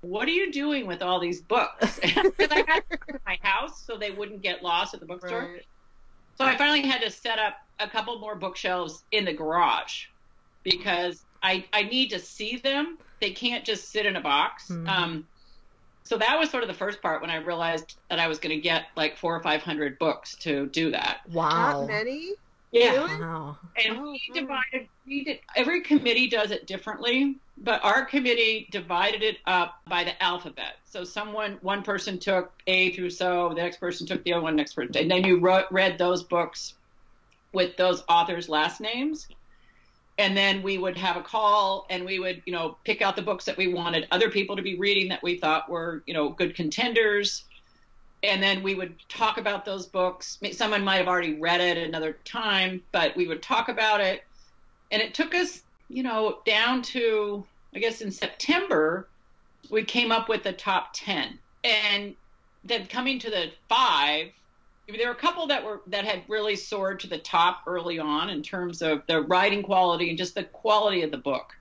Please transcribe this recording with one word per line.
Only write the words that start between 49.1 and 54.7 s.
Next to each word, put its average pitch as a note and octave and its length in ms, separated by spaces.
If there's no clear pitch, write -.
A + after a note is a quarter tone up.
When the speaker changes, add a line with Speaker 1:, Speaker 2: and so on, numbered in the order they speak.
Speaker 1:
talk A3 280
about G3+ 280
those F#3+ 200
books. F3+ 560
May-, G3+ 120
someone G#3 320
might F#3+ 120
have F3+ 120
already F3 240
read E3+ 260
it F3 180
another D#3+ 460
time, F#3+ 580
but E3 240
we F3+ 100
would D#3+ 160
talk A3+ 240
about A3 320
it. F#3+ 240